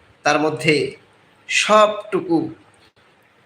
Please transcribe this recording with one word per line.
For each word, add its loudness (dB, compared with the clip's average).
তার 0
মধ্যে -2
সবটুকু 0